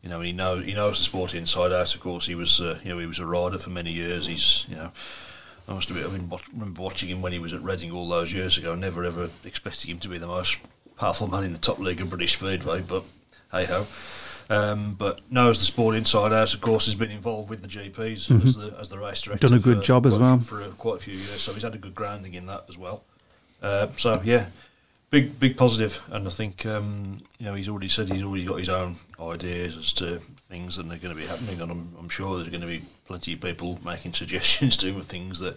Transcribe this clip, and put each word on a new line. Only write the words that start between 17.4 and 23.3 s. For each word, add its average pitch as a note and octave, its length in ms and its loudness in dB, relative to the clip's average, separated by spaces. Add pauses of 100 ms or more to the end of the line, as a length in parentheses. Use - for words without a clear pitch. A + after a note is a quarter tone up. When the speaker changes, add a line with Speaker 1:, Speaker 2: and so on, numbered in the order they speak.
Speaker 1:
with G#2+ 120 -10
the G2 80 -14
G G2+ 200 -12
Ps A2 380 -6
Speaker 2:
Mm-hmm. A#2 200 8
Speaker 1:
as B2 100 8
the, G#2+ 220 -10
as - 100 -12
the G2 80 -12
race G2+ 240 -6
director G#2 260 2
Speaker 2:
Done B2 100 10
a G#2 40 8
good A#2 160 8
Speaker 1:
for G2 60 0
Speaker 2:
job B2+ 240 8
as A2+ 100 8
Speaker 1:
quite, B2+ 40 6
Speaker 2:
well. B2+ 180 8
Speaker 1:
for G#2 220 -4
a, G2+ 80 -8
quite G#2+ 280 -4
a - 20 -12
few G2+ 140 -12
years. G2 280 -6
So G#2 120 -4
he's G#2+ 100 -8
had A2 120 -6
a - 20 -12
good F#2+ 180 -14
grounding G2+ 380 -8
in F2+ 140 -12
that G2 200 -12
as F2+ 100 -18
well. F#2 260 -10 (580)